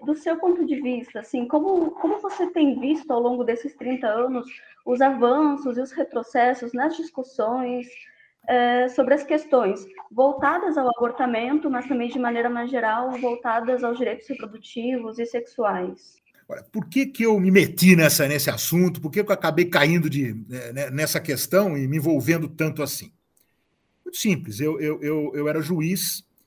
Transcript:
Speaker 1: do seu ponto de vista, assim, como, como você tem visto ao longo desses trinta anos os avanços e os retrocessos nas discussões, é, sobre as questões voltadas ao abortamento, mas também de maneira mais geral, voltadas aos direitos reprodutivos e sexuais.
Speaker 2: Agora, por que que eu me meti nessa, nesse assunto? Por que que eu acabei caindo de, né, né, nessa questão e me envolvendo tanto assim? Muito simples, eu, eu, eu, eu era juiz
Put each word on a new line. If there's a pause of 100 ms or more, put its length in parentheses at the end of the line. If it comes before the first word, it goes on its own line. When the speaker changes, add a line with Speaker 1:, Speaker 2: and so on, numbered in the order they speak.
Speaker 1:
do
seu
ponto
de
vista,
assim,
como,
como
você
tem
visto
ao
longo
desses
trinta
anos (380)
os
avanços
e
os
retrocessos
nas
discussões, (600)
é,
sobre
as
questões (260)
voltadas
ao
abortamento,
mas
também
de
maneira
mais
geral,
voltadas
aos
direitos
reprodutivos
e
sexuais. (280)
Speaker 2:
Agora,
por
que
que
eu
me
meti
nessa,
nesse
assunto?
Por
que
que
eu
acabei
caindo
de, (140)
né,
né,
nessa
questão
e
me
envolvendo
tanto
assim? (920)
Muito
simples,
eu,
eu,
eu,
eu
era
juiz (240)